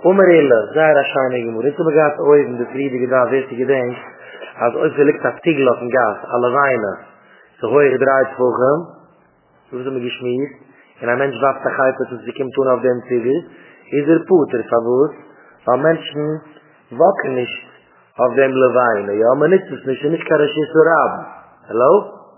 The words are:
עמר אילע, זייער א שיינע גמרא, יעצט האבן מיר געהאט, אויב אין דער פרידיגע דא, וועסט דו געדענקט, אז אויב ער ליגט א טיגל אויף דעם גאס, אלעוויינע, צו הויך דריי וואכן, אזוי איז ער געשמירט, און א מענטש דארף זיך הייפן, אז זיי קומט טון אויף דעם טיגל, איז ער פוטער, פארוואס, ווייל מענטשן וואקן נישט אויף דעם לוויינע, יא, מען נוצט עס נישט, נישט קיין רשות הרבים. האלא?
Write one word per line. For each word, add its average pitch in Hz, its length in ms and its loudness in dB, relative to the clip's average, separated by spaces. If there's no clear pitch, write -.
עמר 185 280 4
אילע, 139 260 4
זייער 156 280 4
א - 100 -2
שיינע 127 340 -2
גמרא, 113 200 -6
יעצט 143 140 -4
האבן 160 100 0
מיר 147 80 -2
געהאט, 147 220 2
אויב 143 280 4
אין 120 100 -8
דער 120 160 -6
פרידיגע 127 400 -4
דא, 127 160 4
וועסט 131 200 -2
דו 120 100 -12
געדענקט, 127 440 -2
אז 117 120 0
אויב 147 220 -2
ער 143 100 4
ליגט - 180 0
א 123 60 0
טיגל 139 260 2
אויף 117 100 0
דעם 120 160 -8
גאס, 110 240 2
אלעוויינע, 123 600 0
צו 117 140 -6
הויך 139 280 4
דריי 135 220 4
וואכן, 127 420 0
אזוי 123 120 -12
איז 127 80 -8
ער 131 180 -6
געשמירט, 123 480 -6
און 120 80 -6
א 120 100 0
מענטש 139 220 -2
דארף 160 220 0
זיך 127 160 -4
הייפן, 131 320 0
אז 117 140 -12
זיי 120 120 -10
קומט 131 180 -6
טון 131 120 0
אויף 123 160 0
דעם 123 160 0
טיגל, 127 300 0
איז 143 160 -2
ער 165 180 4
פוטער, 139 420 2
פארוואס, 123 440 0
ווייל 127 180 0
מענטשן 160 360 -2
וואקן 170 380 0
נישט - 260 -8
אויף 123 180 2
דעם 135 140 2
לוויינע, 113 600 2
יא, 117 180 4
מען 156 140 2
נוצט 190 200 0
עס 123 140 -14
נישט, 135 180 -4
נישט 160 220 -2
קיין 151 140 2
רשות 147 340 -2
הרבים. 156 480 2
האלא? 135 560 2